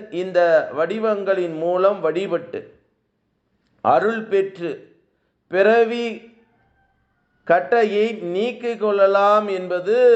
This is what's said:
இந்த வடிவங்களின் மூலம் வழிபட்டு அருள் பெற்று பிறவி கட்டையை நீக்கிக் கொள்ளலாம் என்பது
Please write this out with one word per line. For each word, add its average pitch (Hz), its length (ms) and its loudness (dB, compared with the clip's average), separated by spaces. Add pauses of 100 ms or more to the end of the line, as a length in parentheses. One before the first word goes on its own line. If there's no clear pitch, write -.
(100)
இந்த 175 300 -4 (320)
வடிவங்களின் 185 840 -2
மூலம் 180 440 0
வழிபட்டு 165 600 -4 (1200)
அருள் 196 380 0
பெற்று 190 480 -4 (800)
பிறவி 226 560 2 (1400)
கட்டையை 208 600 2 (160)
நீக்கிக் 220 580 -6
கொள்ளலாம் 202 680 2
என்பது 180 480 -4 (200)